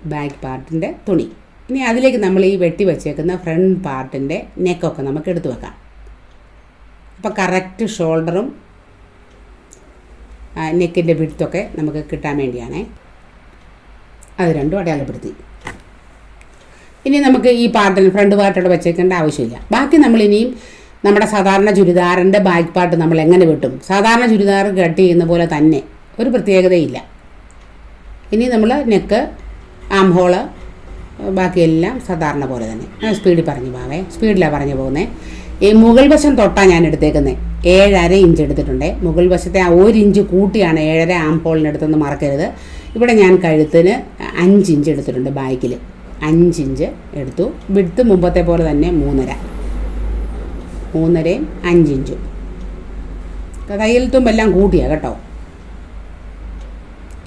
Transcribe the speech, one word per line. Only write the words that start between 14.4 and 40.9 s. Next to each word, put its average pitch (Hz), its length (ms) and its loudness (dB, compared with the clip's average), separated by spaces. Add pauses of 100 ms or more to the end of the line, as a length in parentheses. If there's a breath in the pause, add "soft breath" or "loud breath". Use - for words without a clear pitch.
അത് 175 160 2
രണ്ടും 151 220 -2
അടയാളപ്പെടുത്തി. 131 540 -6 (1700 soft breath)
ഇനി 285 200 4
നമുക്ക് 247 240 4 (120)
ഈ - 20 4 (120)
പാർട്ടിന് 190 380 4
ഫ്രണ്ട് 202 260 4
പാർട്ടോടെ 185 340 2
വെച്ചേക്കേണ്ട 170 460 0
ആവശ്യമില്ല. 139 360 -4 (180)
ബാക്കി 285 300 2
നമ്മൾ 226 240 4
ഇനിയും 220 220 2 (560 loud breath)
നമ്മുടെ 202 280 4
സാധാരണ 196 440 2
ചുരിദാറിൻ്റെ 180 600 4 (100)
ബാക്ക് 170 280 0
പാർട്ട് 175 260 2
നമ്മൾ 160 220 2
എങ്ങനെ 175 260 6
വെട്ടും? 139 220 -2 (180)
സാധാരണ 226 420 2
ചുരിദാർ 196 320 2 (160)
കട്ട് 165 200 0
ചെയ്യുന്ന 175 300 4
പോലെ 170 240 2
തന്നെ, 151 260 2 (400)
ഒരു 254 140 0
പ്രത്യേകതയില്ല. 180 640 2 (1400)
ഇനി 226 100 2 (100)
നമ്മൾ 220 160 2 (220)
നെക്ക്, 202 280 0 (760)
ആം 190 180 4
ഹോൾ, 180 180 4 (1040)
ബാക്കിയെല്ലാം 180 580 0 (120)
സാധാരണ 151 440 -4
പോലെ 117 180 -6
തന്നെ. 113 160 -12 (160)
ഞാൻ 214 160 -2
സ്പീഡിൽ 170 320 2
പറഞ്ഞു 131 260 -8
പോവേ, 127 220 -8 (160)
സ്പീഡിലാണ് 185 420 0
പറഞ്ഞു 139 240 -4
പോകുന്നത്. 135 280 -4 (580 loud breath)
ഈ - 20 6 (140)
മുകൾ 233 300 8
വശം 294 260 4
തൊട്ടാണ് 196 340 4
ഞാൻ 170 160 4
എടുത്തേക്കുന്നത്. 147 480 0 (380)
ഏഴര 190 380 6 (140)
ഇഞ്ച് 165 200 4
എടുത്തിട്ടുണ്ട്. 143 420 -2 (160)
മുകൾ 165 280 2
വശത്തെ 175 340 0
ആ - 20 2 (140)
ഒരു 214 220 6
ഇഞ്ച് 202 180 4 (100)
കൂട്ടിയാണ് 180 480 2 (120)